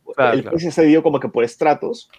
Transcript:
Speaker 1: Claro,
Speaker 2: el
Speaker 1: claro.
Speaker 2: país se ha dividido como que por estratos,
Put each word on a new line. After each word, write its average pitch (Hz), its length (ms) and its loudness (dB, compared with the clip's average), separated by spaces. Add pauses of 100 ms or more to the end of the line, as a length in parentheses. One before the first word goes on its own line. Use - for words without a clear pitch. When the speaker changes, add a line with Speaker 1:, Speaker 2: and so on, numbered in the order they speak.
(140)
Speaker 1:
Claro, 131 200 2
Speaker 2:
el 135 80 -2
Speaker 1:
claro. 160 160 -6
Speaker 2:
país 165 160 -6
se - 40 -6
ha 165 40 4
dividido 156 200 4
como 147 160 0
que 127 120 -8
por 120 140 -2
estratos, 151 760 -4